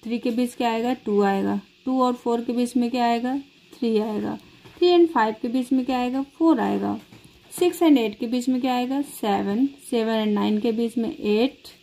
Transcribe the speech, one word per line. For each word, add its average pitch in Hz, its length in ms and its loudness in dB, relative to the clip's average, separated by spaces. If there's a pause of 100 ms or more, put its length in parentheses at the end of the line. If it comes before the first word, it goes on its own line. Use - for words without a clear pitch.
थ्री 233 160 -4
के 240 120 -2
बीच 240 240 -2
क्या 240 160 -2
आएगा? 233 220 -2
टू 208 280 0
आएगा। 196 400 0 (240)
टू 262 160 0
और 247 120 2
फ़ोर 233 280 -4
के 240 120 -6
बीच 240 240 -2
में 240 140 0
क्या 240 140 0
आएगा? 233 320 0 (360)
थ्री 226 240 0
आएगा। 208 420 -4 (380)
three 349 120 4
and 339 180 6
five 220 340 0
के 247 60 -4
बीच 247 240 -2
में 262 140 2
क्या 254 140 -2
आएगा? 247 220 -2
फ़ोर 302 380 2
आएगा। 202 400 -2 (600)
six 359 200 0
and 311 180 6
eight 220 220 -2
के 240 80 -4
बीच 247 220 -2
में 254 120 0
क्या 254 140 0
आएगा? 254 260 -2
seven। 202 640 -2
seven 226 580 -2
and 214 100 0
nine 208 260 0
के 226 120 0
बीच 226 260 -2
में 226 200 -4
एट। 220 400 0 (260)